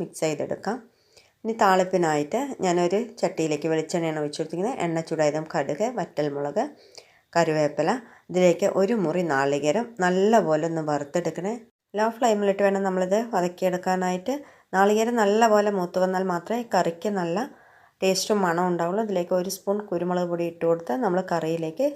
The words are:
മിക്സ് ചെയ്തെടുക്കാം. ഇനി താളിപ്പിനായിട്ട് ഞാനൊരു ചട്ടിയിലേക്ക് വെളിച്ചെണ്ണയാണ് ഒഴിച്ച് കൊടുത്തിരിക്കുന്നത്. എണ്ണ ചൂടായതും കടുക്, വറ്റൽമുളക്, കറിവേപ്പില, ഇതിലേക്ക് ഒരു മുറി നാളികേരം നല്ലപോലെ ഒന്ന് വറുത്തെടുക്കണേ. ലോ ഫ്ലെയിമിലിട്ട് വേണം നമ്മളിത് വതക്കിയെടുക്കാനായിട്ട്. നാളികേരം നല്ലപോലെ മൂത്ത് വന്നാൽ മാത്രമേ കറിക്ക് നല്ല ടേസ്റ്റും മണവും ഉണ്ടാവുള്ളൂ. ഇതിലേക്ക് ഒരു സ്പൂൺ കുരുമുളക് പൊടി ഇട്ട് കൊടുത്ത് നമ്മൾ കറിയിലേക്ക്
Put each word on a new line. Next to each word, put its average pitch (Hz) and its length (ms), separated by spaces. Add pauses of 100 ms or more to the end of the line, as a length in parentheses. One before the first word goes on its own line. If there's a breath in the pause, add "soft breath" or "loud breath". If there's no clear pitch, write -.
മിക്സ് - 240
ചെയ്തെടുക്കാം. 151 520 (680 soft breath)
ഇനി 220 100 (100)
താളിപ്പിനായിട്ട് 185 760 (260)
ഞാനൊരു 175 340 (220)
ചട്ടിയിലേക്ക് 160 520
വെളിച്ചെണ്ണയാണ് 160 500
ഒഴിച്ച് 147 160
കൊടുത്തിരിക്കുന്നത്. 175 460
എണ്ണ 165 140 (100)
ചൂടായതും 151 440
കടുക്, 147 320 (140)
വറ്റൽമുളക്, 147 640 (720 soft breath)
കറിവേപ്പില, 156 540 (420 loud breath)
ഇതിലേക്ക് 180 360 (120)
ഒരു 202 240
മുറി 170 200 (100)
നാളികേരം 143 520 (180)
നല്ലപോലെ 180 680
ഒന്ന് 160 180
വറുത്തെടുക്കണേ. 160 640 (440)
ലോ 214 80 (120)
ഫ്ലെയിമിലിട്ട് 208 480
വേണം 196 220
നമ്മളിത് 185 300 (160)
വതക്കിയെടുക്കാനായിട്ട്. 185 1000 (420 loud breath)
നാളികേരം 214 460
നല്ലപോലെ 208 560
മൂത്ത് 180 260
വന്നാൽ 185 200 (100)
മാത്രമേ 220 280 (140)
കറിക്ക് 170 420
നല്ല 170 200 (640 soft breath)
ടേസ്റ്റും 190 440
മണവും 175 260
ഉണ്ടാവുള്ളൂ. 175 360
ഇതിലേക്ക് 185 320
ഒരു 185 160
സ്പൂൺ 202 240 (100)
കുരുമുളക് 180 420
പൊടി 170 200
ഇട്ട് 170 180
കൊടുത്ത് 165 340
നമ്മൾ 185 160 (120)
കറിയിലേക്ക് 160 640